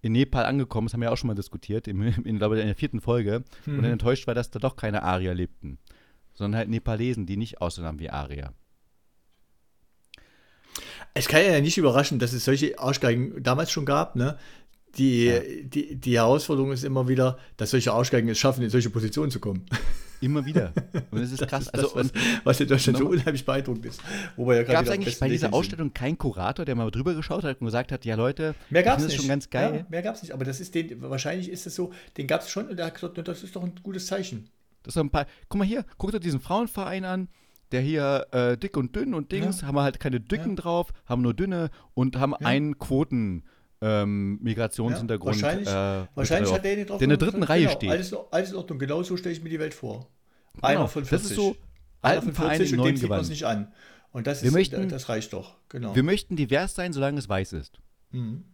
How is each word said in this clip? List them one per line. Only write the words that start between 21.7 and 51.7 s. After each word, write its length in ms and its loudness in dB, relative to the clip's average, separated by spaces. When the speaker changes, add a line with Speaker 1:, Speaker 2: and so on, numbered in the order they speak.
Speaker 2:
das, 100 2
Speaker 1:
Also, 120 -2
Speaker 2:
was, 160 0
Speaker 1:
und 340 0
Speaker 2:
was 140 4
in 80 2
Deutschland 300 4
so 60 4
Speaker 1:
nochmal, 160 2
Speaker 2:
unheimlich 260 -2
beeindruckend 400 -2
ist. 160 -12
Wo 120 -2
wir 80 8
ja 80 6
gerade 100 2
Speaker 1:
gab's 120 6
Speaker 2:
wieder 60 0
am 40 2
Speaker 1:
eigentlich 100 -2
Speaker 2:
besten 40 -14
Speaker 1:
bei 100 2
dieser 180 2
Speaker 2:
Medien 160 2
sind. 100 -4
Speaker 1:
Ausstellung 200 -4
keinen 240 -2
Kurator, 480 -2
der 100 -2
mal 160 0
drüber 220 -2
geschaut 300 -4
hat 180 -4
und 40 -4
gesagt 260 -2
hat, 140 -8
"Ja, 100 -2
Leute, 400 0
Speaker 2:
Mehr 120 6
Speaker 1:
ich 40 4
Speaker 2:
gab's 100 6
Speaker 1:
finde 120 0
das 60 -2
Speaker 2:
nicht. 80 -2
Speaker 1:
schon 80 -2
ganz 200 -2
geil?" 300 0
Speaker 2:
Ja, 100 -8
mehr 120 -4
gab's 200 -8
nicht. 120 -14
Aber 120 -4
das 140 -6
ist 160 -12
den, 260 -4
wahrscheinlich 480 -4
ist 180 -10
es 80 -10
so, 160 -4
den 100 -6
gab's 220 0
schon 200 -6
und 80 -8
der 100 -4
hat 80 -10
gesagt, 220 -10
"Na, 60 -8
das 200 -10
ist 120 -16
doch 80 -6
ein 100 -6
gutes 240 -8
Zeichen." 420 -6
Speaker 1:
Das 80 -14
ist 60 -2
doch 60 2
ein 80 0
paar, 160 0
guck 100 -2
mal 80 2
hier, 180 -2
guck 140 -4
dir 80 -2
diesen 220 0
Frauenverein 640 -4
an, 220 -4
der 100 0
hier, 500 2
äh, 260 2
dick 200 -4
und 180 -2
dünn 180 -2
und 180 -4
Dings, 300 -2
Speaker 2:
Ja. 60 -6
Speaker 1:
haben 80 -2
wir 80 4
halt 160 0
keine 220 -2
Dicken 300 -4
Speaker 2:
Ja. 100 -2
Speaker 1:
drauf, 300 0
haben 160 0
nur 120 4
dünne 360 -2
und 220 2
haben 220 2
Speaker 2:
Ja. 80 -2
Speaker 1:
einen 320 2
Quoten, 640 0
ähm, 600 0
Migrationshintergrund, 960 -2
Speaker 2:
Ja, 60 0
wahrscheinlich, 240 -2
Speaker 1:
äh, 340 0
mit 140 -10
Speaker 2:
wahrscheinlich 340 2
Speaker 1:
drauf, 80 2
Speaker 2:
hat 80 -4
der 120 0
nicht 120 -6
drauf 100 -6
Speaker 1:
der 60 4
in 40 6
der 80 0
Speaker 2:
geguckt, 40 0
Speaker 1:
dritten 100 2
Speaker 2:
sondern 80 0
Speaker 1:
Reihe 160 6
Speaker 2:
genau, 120 2
Speaker 1:
steht. 120 -2
Speaker 2:
alles, 240 -2
alles 200 0
in 40 -10
Ordnung, 240 -8
genau 240 -2
so 140 -4
stelle 180 -6
ich 80 -14
mir 60 -10
die 100 -6
Welt 140 -6
vor. 340 -12
Einer 140 4
Speaker 1:
Genau, 120 2
Speaker 2:
von 160 -4
Speaker 1:
das 80 -2
ist 80 4
Speaker 2:
vierzig. 20 -2
Speaker 1:
so 200 2